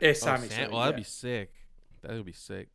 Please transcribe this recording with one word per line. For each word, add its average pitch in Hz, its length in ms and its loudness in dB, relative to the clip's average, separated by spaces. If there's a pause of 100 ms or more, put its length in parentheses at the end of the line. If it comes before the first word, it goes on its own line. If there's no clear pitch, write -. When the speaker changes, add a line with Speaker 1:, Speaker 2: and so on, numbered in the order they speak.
Speaker 1:
A-, 170 40 6
Speaker 2:
Eh, 156 40 10
Speaker 1:
oh, 147 40 6
Speaker 2:
Sami, 131 340 2
Speaker 1:
Sam-, - 100 -8
Speaker 2:
sorry, 131 120 -2
Speaker 1:
well, 117 120 -2
that'd 127 140 4
Speaker 2:
yeah. 113 40 -4
Speaker 1:
be 107 40 -8
sick. 120 500 -6 (480)
That - 120 -10
would 110 120 -6
be 90 60 -12
sick. - 440 -12